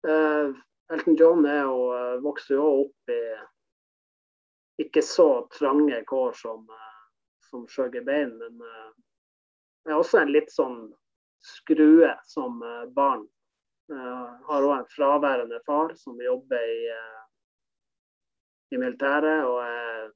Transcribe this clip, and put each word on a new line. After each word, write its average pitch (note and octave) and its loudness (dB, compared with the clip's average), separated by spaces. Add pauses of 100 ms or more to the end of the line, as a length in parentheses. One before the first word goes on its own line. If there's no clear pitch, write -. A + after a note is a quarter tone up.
Eh, D3+ 0 (360)
Elton D#3+ 2
John E3 6
er C#3+ 0
jo, B2+ -2
eh, B2 -4
vokste C#3+ -4
jo D3 2 (180)
opp - -18
i A#2+ -4 (1600)
ikke D#3 0
så C#3+ 4
trange C#3 2
kår B2+ -4
som, A2+ -14
eh, A2 -20 (480)
som A#2+ -16
Skjøgge B2 -6
Bein, C3+ -2
men, A#2 -18
eh, A2 -20 (920)
er D#3 -2
også E3 4
en C#3+ 0
litt D3+ 2
sånn A#2+ -4 (500)
skrue D#3 6
som, B2 -10
eh, A#2+ -12
barn. B2+ -2 (640)
Eh, B2+ -12 (200)
har C#3+ 0
også C#3 2
en A#2+ -10
fraværende C#3 0
far D3+ -2
som A#2+ -18
jobber B2+ -4
i, A#2 -4
eh, A2+ -14 (1500)
i B2+ -6
militæret, C#3 -2
og B2 -2
er A#2 -10